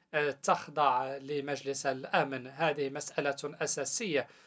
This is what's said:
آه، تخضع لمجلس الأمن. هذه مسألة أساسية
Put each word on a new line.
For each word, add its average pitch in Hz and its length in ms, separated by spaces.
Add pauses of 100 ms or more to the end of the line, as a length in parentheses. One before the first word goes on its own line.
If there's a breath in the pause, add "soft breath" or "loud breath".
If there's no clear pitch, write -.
(140)
آه، 143 160
تخضع 139 840
لمجلس 139 720
الأمن. 135 600
هذه 143 440
مسألة 143 540
أساسية 147 840 (180 loud breath)